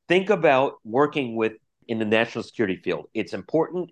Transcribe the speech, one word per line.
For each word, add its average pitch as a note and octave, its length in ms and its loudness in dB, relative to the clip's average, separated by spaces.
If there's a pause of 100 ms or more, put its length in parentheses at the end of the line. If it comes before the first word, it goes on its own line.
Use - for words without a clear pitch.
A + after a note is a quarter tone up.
think F#3 220 2
about D3 440 4 (100)
working C3 520 0
with, A2 160 0 (340)
in A2+ 120 -4
the A2 60 -2
national A2 400 0
security F#2+ 320 -4
field. E2+ 380 -6
It's A2 200 -6
important, D#3+ 580 -4